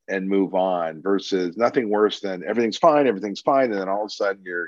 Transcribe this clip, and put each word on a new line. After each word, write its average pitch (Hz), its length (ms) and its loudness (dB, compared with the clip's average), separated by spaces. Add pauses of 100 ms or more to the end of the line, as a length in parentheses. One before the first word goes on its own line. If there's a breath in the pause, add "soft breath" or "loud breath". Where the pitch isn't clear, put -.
and 95 200 -4
move 95 280 2
on, 85 440 -2
versus 92 560 -2
nothing 117 320 0
worse 104 300 2
than 92 260 -8
everything's 110 340 0
fine, 147 280 6
everything's 101 340 -2
fine, 135 300 2
and 98 100 -2
then 95 80 -4
all 101 140 -2
of 104 60 -6
a - 20 -12
sudden 98 340 -4
you're 87 240 -6